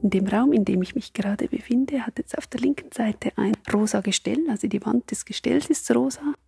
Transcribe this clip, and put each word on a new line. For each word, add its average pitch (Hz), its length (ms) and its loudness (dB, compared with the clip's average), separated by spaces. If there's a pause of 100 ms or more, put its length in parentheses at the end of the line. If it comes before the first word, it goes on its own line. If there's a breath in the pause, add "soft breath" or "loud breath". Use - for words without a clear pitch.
In 208 80 4
dem 190 160 2
Raum, 233 260 4
in 220 140 4
dem 185 160 2
ich - 120 -6
mich - 200 -6
gerade 202 340 -2
befinde, 254 560 0
hat - 140 -8
es - 160 -8
auf - 120 -6
der 240 140 -8
linken 277 320 -2
Seite 220 440 -2
ein 196 200 2 (160)
rosa 208 300 2
Gestell, 247 480 0
also 208 180 -2
die 202 160 -2
Wand 233 260 0
des - 140 -8
Gestells - 460 0
ist - 240 0
rosa 269 400 0 (140)